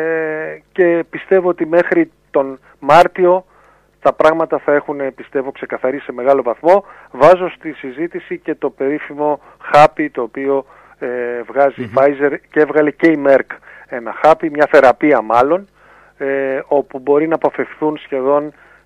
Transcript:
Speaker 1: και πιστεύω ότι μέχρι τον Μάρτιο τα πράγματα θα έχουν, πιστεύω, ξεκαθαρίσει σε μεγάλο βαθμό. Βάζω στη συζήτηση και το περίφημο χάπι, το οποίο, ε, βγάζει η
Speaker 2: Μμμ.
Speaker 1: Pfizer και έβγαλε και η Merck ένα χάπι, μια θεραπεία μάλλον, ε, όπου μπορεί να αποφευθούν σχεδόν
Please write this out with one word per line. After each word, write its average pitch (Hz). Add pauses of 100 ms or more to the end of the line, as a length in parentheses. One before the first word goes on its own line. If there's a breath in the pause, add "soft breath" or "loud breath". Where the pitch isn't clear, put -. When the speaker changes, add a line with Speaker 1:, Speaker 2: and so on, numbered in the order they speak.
(720)
Speaker 1:
και 170
πιστεύω 180
ότι 175
μέχρι 170 (200)
τον 135 (200 soft breath)
Μάρτιο 175 (540 soft breath)
τα -
πράγματα 160
θα -
έχουν, 143
πιστεύω, 131
ξεκαθαρίσει 131
σε -
μεγάλο 127
βαθμό. 160 (260 loud breath)
Βάζω 170
στη 156
συζήτηση 160
και 156
το 139
περίφημο 147 (200 soft breath)
χάπι, 151
το 131
οποίο, 135 (320 soft breath)
ε, 120
βγάζει 131
η -
Speaker 2:
Μμμ. 110
Speaker 1:
Pfizer 139 (140)
και 151
έβγαλε 151
και 165
η 151
Merck 131 (320 loud breath)
ένα 117
χάπι, 160
μια 147
θεραπεία 135
μάλλον, 135 (500 soft breath)
ε, 135
όπου 139
μπορεί 143
να 165
αποφευθούν 151
σχεδόν 143 (340 soft breath)